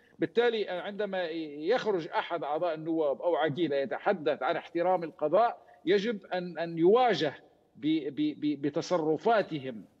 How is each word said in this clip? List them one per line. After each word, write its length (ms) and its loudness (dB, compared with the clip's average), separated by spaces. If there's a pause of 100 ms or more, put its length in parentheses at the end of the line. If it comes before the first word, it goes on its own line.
(180)
بالتالي 500 0
عندما 540 -4 (460)
يخرج 400 0
أحد 360 -4
أعضاء 300 -2
النواب 480 0
أو 140 2
عقيلة 400 0
يتحدث 640 -2
عن 140 0
احترام 480 0
القضاء، 540 2 (260)
يجب 420 0
أن، 320 -6
أن 200 -4
يواجه 560 4 (420)
ب-، 320 0
ب-، 320 -2
ب-، 260 -2
بتصرفاتهم 1160 0 (160)